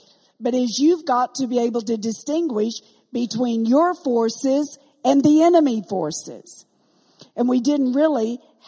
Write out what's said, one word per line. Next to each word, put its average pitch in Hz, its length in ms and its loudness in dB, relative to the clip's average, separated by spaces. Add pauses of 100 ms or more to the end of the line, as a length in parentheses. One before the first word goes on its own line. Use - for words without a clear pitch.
(380)
but 233 160 -2
is 247 240 -2
you've 311 280 2
got 247 300 0
to 269 100 -4
be 240 140 -2
able 233 220 -2
to 226 140 -4
distinguish 226 800 -4 (380)
between 233 540 -2
your 311 280 4
forces 262 840 -2 (260)
and 269 180 4
the 311 200 6
enemy 302 460 4
forces. - 800 -8 (680)
And 247 120 0
we 247 120 0
didn't 269 320 0
really 247 460 0 (300)